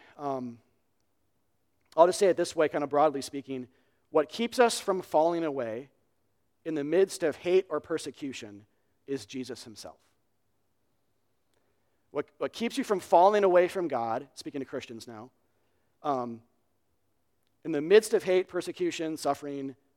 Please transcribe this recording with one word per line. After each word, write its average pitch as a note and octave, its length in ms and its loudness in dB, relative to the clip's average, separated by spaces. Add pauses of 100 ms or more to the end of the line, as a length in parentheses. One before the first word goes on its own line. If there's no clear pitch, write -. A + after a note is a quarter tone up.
(160)
Um, B2+ 420 -8 (1400)
I'll E3 100 8
just F3+ 120 2
say G3+ 100 6
it E3+ 100 4
this F3 180 -2
way, D#3 120 4
kind D3+ 140 -4
of C#3+ 60 -4
broadly C#3+ 320 2
speaking. C3 480 -10 (420)
What D3+ 200 2
keeps A#3 280 -4
us A#3 220 4
from F#3+ 220 -2
falling E3 420 2
away C3+ 460 -6 (760)
in E3 100 -6
the C#3+ 100 -4
midst F3+ 400 2
of D3 120 0
hate F#3 320 2
or D3+ 120 -4
persecution B2 840 -10 (420)
is C3+ 200 -6
Jesus B2+ 380 -10
himself. G2 340 -18 (2000)
What, D3 160 -4 (120)
what - 140 -4
keeps - 260 -4
you B3+ 60 0
from G3 160 0
falling G3 440 6
away F3+ 240 6
from F3 200 -4
God, B2 460 -2
speaking C#3+ 260 -10
to C3 40 -6
Christians A#2+ 440 -10
now, A#2 220 -16 (720)
um, B2 380 -4 (1200)
in D#3+ 80 -4
the D3 80 0
midst G3+ 340 0
of F3+ 80 0
hate, F#3 240 0
persecution, E3+ 720 -6
suffering, C#3 580 -6 (220)